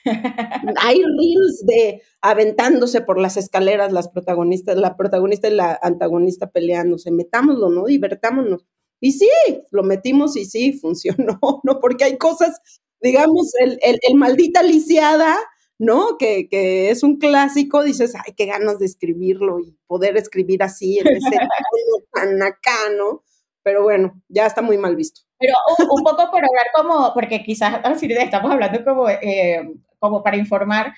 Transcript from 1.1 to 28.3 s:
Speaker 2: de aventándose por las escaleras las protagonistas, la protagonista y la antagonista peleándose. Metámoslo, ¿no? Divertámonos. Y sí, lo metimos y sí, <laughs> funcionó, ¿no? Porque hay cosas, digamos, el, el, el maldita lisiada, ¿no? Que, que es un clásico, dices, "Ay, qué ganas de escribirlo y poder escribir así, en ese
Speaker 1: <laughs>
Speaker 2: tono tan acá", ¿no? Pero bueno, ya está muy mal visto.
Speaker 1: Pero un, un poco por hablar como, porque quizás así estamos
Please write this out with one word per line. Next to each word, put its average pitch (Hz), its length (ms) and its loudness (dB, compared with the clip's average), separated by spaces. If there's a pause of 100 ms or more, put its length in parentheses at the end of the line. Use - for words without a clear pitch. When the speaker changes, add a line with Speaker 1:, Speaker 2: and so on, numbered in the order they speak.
Speaker 2:
de 220 380 2 (200)
aventándose 233 800 2
por 185 180 -2
las 190 160 -2
escaleras 196 560 0
las 175 160 -2
protagonistas, 180 680 -2
la 185 200 -2
protagonista 196 500 -2
y 214 80 0
la 175 260 0
antagonista 175 720 -2
peleándose. 170 600 -2
Metámoslo, 226 580 0
¿no? 175 140 -2
Divertámonos. 226 800 -2 (340)
Y 269 120 2
sí, 392 180 4 (400)
lo 196 140 0
metimos 269 520 0
y 196 100 -6
sí, 247 260 -2
<laughs> 269 80 -14
funcionó, 196 580 -4 (240)
¿no? 269 160 0
Porque 247 260 0
hay 262 140 0
cosas, 330 400 0 (420)
digamos, 302 600 2
el, 254 220 2
el, 240 260 2
el 262 80 6
maldita 311 480 4
lisiada, 311 720 4 (420)
¿no? 269 380 0
Que, 214 320 -2
que 190 420 0
es 240 120 -2
un 285 160 2
clásico, 285 640 2
dices, 247 320 -2
"Ay, - 220 -16
qué 208 100 -2
ganas 202 320 -4
de 190 80 -2
escribirlo 185 720 -4
y 170 180 -12 (120)
poder 185 280 -2
escribir 190 460 -2
así, 190 380 -4
en 240 80 4
ese 247 220 2
Speaker 1:
<laughs> - 0 -
Speaker 2:
tono 415 840 -2
tan 196 300 -2
acá", 214 540 -2
¿no? 202 280 -6 (400)
Pero 202 180 2
bueno, 190 460 0
ya 208 180 0
está 214 160 -2
muy 214 160 0
mal 185 160 -2
visto. 156 280 -8 (160)
Speaker 1:
Pero 262 160 0 (240)
un, 285 200 2
un 302 60 -4
poco 339 260 2
por 359 140 0
hablar 254 280 2
como, 311 420 0
porque 220 280 -4
quizás 214 400 -4
así 311 300 -2
estamos 226 400 -2